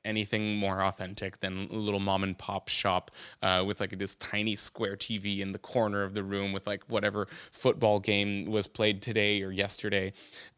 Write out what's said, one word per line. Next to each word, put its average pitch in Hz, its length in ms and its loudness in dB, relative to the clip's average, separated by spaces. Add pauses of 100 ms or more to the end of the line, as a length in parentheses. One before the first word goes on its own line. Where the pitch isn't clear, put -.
anything 107 520 0
more 98 260 2
authentic 95 580 -2
than 95 320 -4
a - 20 -6
little 104 240 0
mom 98 260 2
and 95 120 -2
pop - 320 -6
shop, - 420 2 (300)
uh, 92 260 4
with, 104 140 -2
like, 98 180 -4
this 95 180 -4
tiny 107 380 -2
square 101 400 -2
T 107 220 -4
V 98 240 -2
in 98 120 -4
the 98 60 -6
corner 104 460 2
of 95 80 -4
the 101 100 -2
room 98 300 -2
with, 98 140 -4
like, 101 220 -4
whatever 101 380 2 (260)
football 107 480 4
game 101 440 2
was 104 220 0
played 107 340 2
today 104 420 2
or 95 80 -4
yesterday. 98 600 0 (460)